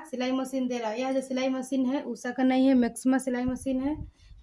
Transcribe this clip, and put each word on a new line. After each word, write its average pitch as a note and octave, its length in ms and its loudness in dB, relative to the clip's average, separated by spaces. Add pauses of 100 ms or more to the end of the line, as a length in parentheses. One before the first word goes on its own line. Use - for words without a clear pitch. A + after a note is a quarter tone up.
सिलाई B3 260 -2
मशीन C4 360 -2
दे B3 100 -2
रहा A3 120 -2
है। A3+ 100 -4
यह C4 120 -2
जो C4 80 2
सिलाई C4 300 -2
मशीन C4 360 -2
है C#4 180 0
उषा B3 260 -8
का B3+ 140 -2
नहीं C4 220 6
है, C4+ 100 6
मैक्सिमा B3 420 2
सिलाई B3 260 -2
मशीन C4 360 -2
है, C#4+ 160 -2 (460)